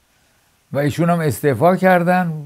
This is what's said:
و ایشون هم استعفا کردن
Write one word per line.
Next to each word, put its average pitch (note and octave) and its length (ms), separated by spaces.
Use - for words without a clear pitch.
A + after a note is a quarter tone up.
و - 60
ایشون D3 320
هم F3 100
استعفا D3 560
کردن F3+ 580